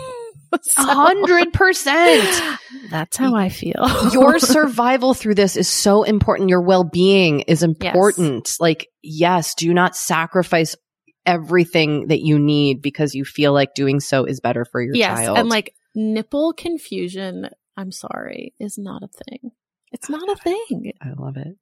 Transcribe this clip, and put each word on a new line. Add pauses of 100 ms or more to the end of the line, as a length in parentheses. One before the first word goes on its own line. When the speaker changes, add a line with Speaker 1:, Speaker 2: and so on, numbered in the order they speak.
(600)
Speaker 1:
So
Speaker 2:
A
hundred
percent. (320)
Speaker 1:
That's
how
I
feel. (120)
<laughs>
Speaker 2:
Your
survival
through
this
is
so
important.
Your
well-being
is
Speaker 1:
Yes.
Speaker 2:
important. (100)
Like, (140)
yes,
do
not
sacrifice (480)
everything
that
you
need
because
you
feel
like
doing
so
is
better
for
your
Speaker 1:
Yes,
Speaker 2:
child.
Speaker 1:
and,
like, (220)
nipple
confusion, (300)
I'm
sorry,
is
not
a
thing. (380)
It's
not
a
thing.
Speaker 2:
I
love
it.